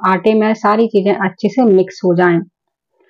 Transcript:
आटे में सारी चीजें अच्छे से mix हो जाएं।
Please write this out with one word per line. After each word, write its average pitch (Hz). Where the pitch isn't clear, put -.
आटे 190
में 220
सारी 226
चीजें 202
अच्छे 190
से 254
mix 185
हो 180
जाएं। 175